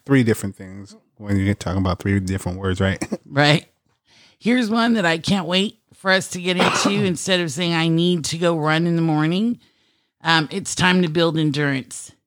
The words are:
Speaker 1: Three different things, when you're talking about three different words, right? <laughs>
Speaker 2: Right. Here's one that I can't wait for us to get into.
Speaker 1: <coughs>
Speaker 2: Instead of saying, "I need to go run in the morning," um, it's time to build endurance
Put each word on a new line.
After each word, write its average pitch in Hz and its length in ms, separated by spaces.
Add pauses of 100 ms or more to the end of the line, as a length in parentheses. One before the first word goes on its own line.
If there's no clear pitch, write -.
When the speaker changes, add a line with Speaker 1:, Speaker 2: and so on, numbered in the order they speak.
Speaker 1:
Three 135 180
different 104 320
things, 95 400 (200)
when 104 220
you're 98 160
talking 92 260
about 92 200
three 98 200
different 92 380
words, 95 220
right? 95 220 (180)
<laughs> - 60
Speaker 2:
Right. 147 400 (720)
Here's 233 320
one 233 240
that 202 120
I 165 120
can't 185 280
wait 190 320 (160)
for - 160
us 190 200
to 180 100
get 180 160
into. 180 340
Speaker 1:
<coughs> 202 140
Speaker 2:
Instead 180 360
of 170 100
saying, 170 240
"I 165 140
need 165 380
to 165 120
go 170 200
run 156 280
in 170 100
the 165 60
morning," 165 560 (640)
um, 160 280
it's - 240
time 180 280
to 175 60
build 165 300
endurance 143 760 (140)